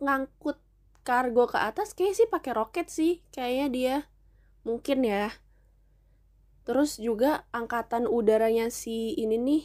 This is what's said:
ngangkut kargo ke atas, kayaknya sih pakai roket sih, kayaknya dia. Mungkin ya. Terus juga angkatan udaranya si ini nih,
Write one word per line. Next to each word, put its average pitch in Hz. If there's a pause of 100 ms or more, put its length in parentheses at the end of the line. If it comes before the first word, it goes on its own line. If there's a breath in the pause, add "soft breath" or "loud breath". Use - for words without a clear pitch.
ngangkut 277 (480)
kargo 247
ke -
atas, -
kayaknya 381
sih 466
pakai 330
roket 226
sih, 330
kayaknya 254
dia. 254 (720)
Mungkin 240
ya. 208 (1400)
Terus 269
juga 233
angkatan 233
udaranya 226
si 226
ini 220
nih, 294